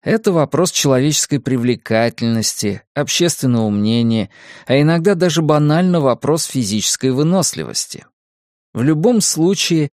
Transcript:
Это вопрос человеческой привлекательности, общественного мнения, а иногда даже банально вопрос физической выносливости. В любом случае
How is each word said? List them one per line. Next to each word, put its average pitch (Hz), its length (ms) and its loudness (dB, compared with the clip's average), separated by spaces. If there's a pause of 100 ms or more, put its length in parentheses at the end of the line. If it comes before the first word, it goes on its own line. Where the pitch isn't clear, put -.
Это 220 300 0
вопрос 160 400 0
человеческой 143 640 0
привлекательности, 113 1400 -2 (100)
общественного 135 800 0
мнения, 110 600 0 (360)
а 135 120 2
иногда 165 360 2
даже 165 280 0
банально 151 580 2
вопрос 139 440 0
физической 110 680 -2
выносливости. 139 920 -2 (680)
В 110 80 -2
любом 160 380 2
случае 160 760 0